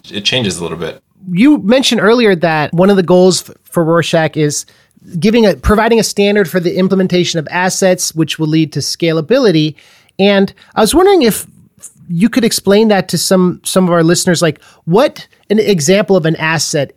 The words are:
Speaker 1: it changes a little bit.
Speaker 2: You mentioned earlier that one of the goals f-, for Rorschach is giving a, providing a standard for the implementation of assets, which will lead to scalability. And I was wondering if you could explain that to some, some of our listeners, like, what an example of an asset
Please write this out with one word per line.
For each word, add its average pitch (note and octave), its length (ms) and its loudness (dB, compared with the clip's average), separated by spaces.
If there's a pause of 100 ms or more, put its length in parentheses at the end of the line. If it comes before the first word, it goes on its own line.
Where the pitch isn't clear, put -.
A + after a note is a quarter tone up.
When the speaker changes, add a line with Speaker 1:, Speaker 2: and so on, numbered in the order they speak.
(120)
Speaker 1:
it G2+ 140 -10
changes G#2+ 320 -4
a F2 60 -10
little E2 140 -8
bit. - 240 -10 (300)
Speaker 2:
You A#3 280 4
mentioned A#3 420 0
earlier G#3+ 340 2
that D#3 380 -2
one F3+ 160 2
of G3+ 80 4
the F#3 60 0
goals F3+ 460 2
f-, - 140 -20
for D#3+ 220 -4
Rorschach E3 500 -2
is D3 300 -4 (520)
giving A3 280 2
a, F3+ 100 2
providing A3 440 2
a G3+ 40 0
standard G3+ 460 0
for F#3 100 -4
the E3+ 180 -4
implementation F3+ 600 0
of D3 100 -10
assets, F3+ 640 -2
which D#3+ 240 -4
will D#3+ 100 -4
lead D#3 260 0
to D3 60 -6
scalability. D#3+ 960 0 (440)
And G3 340 2 (220)
I - 60 0
was A3 120 0
wondering F4+ 280 4
if A3+ 260 -2 (600)
you F3 180 0
could - 160 0
explain G3+ 460 0
that F#3+ 200 0
to F3 80 -4
some, F3+ 460 0
some F#3 220 0
of E3+ 60 0
our E3+ 120 0
listeners, F3 380 0
like, D#3+ 200 -2 (220)
what A#3+ 420 -2 (240)
an G#3 100 2
example G3 580 0
of D#3+ 80 0
an D#3+ 100 0
asset D#3 600 -4